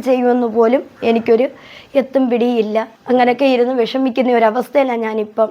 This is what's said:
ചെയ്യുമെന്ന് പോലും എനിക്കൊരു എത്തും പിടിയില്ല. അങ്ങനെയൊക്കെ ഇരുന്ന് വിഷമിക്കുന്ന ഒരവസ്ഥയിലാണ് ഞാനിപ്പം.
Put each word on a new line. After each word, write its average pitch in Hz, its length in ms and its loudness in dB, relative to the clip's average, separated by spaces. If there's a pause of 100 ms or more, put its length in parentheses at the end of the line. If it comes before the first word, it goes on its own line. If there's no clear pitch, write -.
ചെയ്യുമെന്ന് 247 480 2
പോലും 233 260 2 (260)
എനിക്കൊരു 233 380 2 (540)
എത്തും 269 300 -2
പിടിയില്ല. 226 460 0 (340)
അങ്ങനെയൊക്കെ 247 440 2
ഇരുന്ന് 240 260 0
വിഷമിക്കുന്ന 254 580 -2
ഒരവസ്ഥയിലാണ് 233 680 0
ഞാനിപ്പം. 220 440 -2